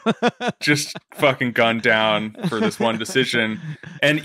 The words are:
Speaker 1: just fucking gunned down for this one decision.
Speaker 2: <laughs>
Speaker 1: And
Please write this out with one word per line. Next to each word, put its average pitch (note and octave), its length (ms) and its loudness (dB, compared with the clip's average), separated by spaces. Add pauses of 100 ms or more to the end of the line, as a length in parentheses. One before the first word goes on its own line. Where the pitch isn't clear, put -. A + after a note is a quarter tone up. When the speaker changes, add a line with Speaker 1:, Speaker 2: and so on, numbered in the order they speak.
(600)
Speaker 1:
just C#3+ 360 -2 (200)
fucking C3 380 0
gunned A2+ 280 2
down A2 540 2 (120)
for A2+ 120 -2
this - 200 -2
one A2+ 180 0
decision. A2+ 680 0
Speaker 2:
<laughs> D3+ 40 -10 (340)
Speaker 1:
And D3+ 220 2